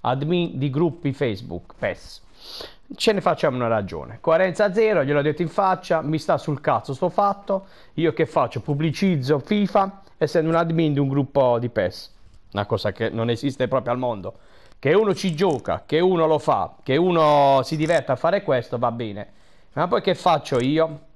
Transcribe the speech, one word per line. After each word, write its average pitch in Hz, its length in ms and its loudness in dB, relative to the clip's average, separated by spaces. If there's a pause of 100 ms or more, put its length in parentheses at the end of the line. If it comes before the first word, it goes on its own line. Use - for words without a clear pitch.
Admin 147 560 -2
di 139 140 -2
gruppi 147 420 0
Facebook, 101 680 -6
pes. - 440 -8 (720)
Ce - 180 2
ne 196 80 2
facciamo 156 360 0
una 123 100 0
ragione. 101 540 -4
Coerenza 180 520 2
zero, 214 300 2
gliel'ho 143 200 2
detto 151 200 0
in 165 60 -2
faccia, 185 540 0
mi 156 160 -2
sta 156 200 0
sul 143 220 -4
cazzo 131 340 0
sto 180 140 -2
fatto. 196 580 -2 (280)
Io 160 180 0
che 156 140 0
faccio? 127 340 -2
Pubblicizzo 147 800 0
fifa, 196 640 0 (140)
essendo 160 340 0
un 165 40 0
admin 165 380 2
di 139 80 0
un 139 80 2
gruppo 135 500 2
di 120 100 -4
pes. - 460 -4 (380)
Una 101 120 -2
cosa 107 280 -2
che 117 180 -4
non 113 180 -2
esiste 127 380 -2
proprio 127 260 -2
al 123 60 -4
mondo. 110 400 -6 (400)
Che 147 160 2
uno 202 200 4
ci 185 200 -2
gioca, 147 500 -2
che 151 140 0
uno 175 280 2
lo 156 120 2
fa, 110 440 -2
che 135 140 0
uno 151 680 4
si 160 120 -6
diverte 156 360 0
a 127 40 0
fare 190 260 0
questo, 127 360 -2
va 120 140 0
bene. 107 400 -10 (400)
Ma 160 160 -2
poi 208 120 0
che 185 140 0
faccio 147 460 0
io? 156 400 0 (160)